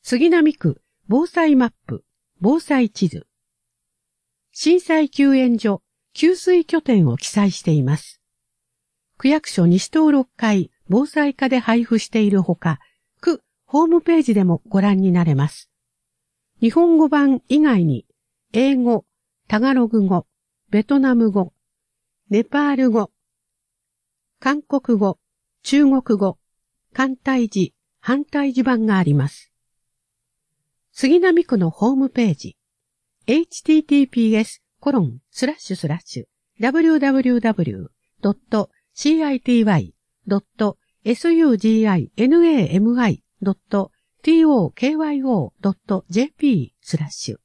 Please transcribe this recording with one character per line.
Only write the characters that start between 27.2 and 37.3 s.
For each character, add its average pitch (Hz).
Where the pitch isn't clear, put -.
字、 190
繁 277
体 285
字 254
版 226
が 208
あ 185
り 147
ま 139
す。 -
杉 294
並 349
区 240
の 175
ホ 220
ー -
ム 269
ペ 226
ー 151
ジ、 -
エ 285
イ 339
チ -
テ 311
ィ 311
ー -
テ 285
ィ -
ー -
ピ 226
ー 214
エ 220
ス -
コ 285
ロ 262
ン 127
ス -
ラ 285
ッ -
シ -
ュ -
ス -
ラ 156
ッ -
シ -
ュ -
ダ 233
ブ 320
リ 330
ュ 320
ー 302
ダ 277
ブ 269
リ 254
ュ 247